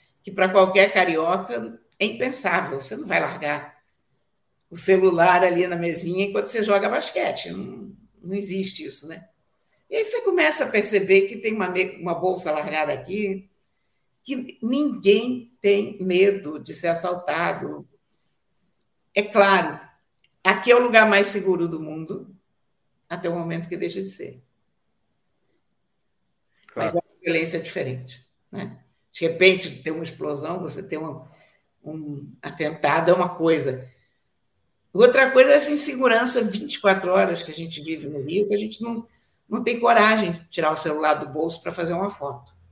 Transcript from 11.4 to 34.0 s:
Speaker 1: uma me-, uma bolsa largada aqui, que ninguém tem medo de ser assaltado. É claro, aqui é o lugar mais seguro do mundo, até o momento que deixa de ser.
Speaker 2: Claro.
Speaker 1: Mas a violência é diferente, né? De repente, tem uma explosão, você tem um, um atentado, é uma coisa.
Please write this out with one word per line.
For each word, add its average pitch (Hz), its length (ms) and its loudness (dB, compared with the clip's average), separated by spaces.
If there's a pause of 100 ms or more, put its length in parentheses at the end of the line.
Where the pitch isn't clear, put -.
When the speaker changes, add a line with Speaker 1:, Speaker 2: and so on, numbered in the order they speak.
Speaker 1:
uma 202 160 -2
me-, 185 320 -2
uma 170 140 -4
bolsa 180 360 -2
largada 151 440 -4
aqui, 196 560 -6 (720)
que 254 380 -10
ninguém 240 960 0
tem 208 400 0
medo 185 580 2
de - 140 -16
ser 170 160 -4
assaltado. 170 960 -4 (1300)
É 208 80 2
claro, 196 560 4 (640)
aqui 196 280 4
é 240 40 10
o 247 80 8
lugar 220 240 6
mais 202 200 4
seguro 180 420 0
do 165 100 -6
mundo, 160 560 -12 (720)
até 175 220 -8
o 170 60 -2
momento 165 340 -6
que 175 80 -8
deixa 175 240 -6
de 196 80 -8
ser. - 340 -14 (2250)
Speaker 2:
Claro. - 260 -4
Speaker 1:
Mas - 20 -2
a 170 60 -2 (200)
violência 165 360 -2
é - 20 -10
diferente, - 680 -10 (240)
né? - 280 -12 (320)
De - 160 -16
repente, 170 560 2
tem 160 100 -6
uma 165 120 -8
explosão, 151 540 -8
você 160 240 -10
tem 156 160 -8
um, 156 240 -10 (600)
um 147 560 -10
atentado, 160 680 0
é 180 40 8
uma 175 140 2
coisa. 139 640 0 (1000)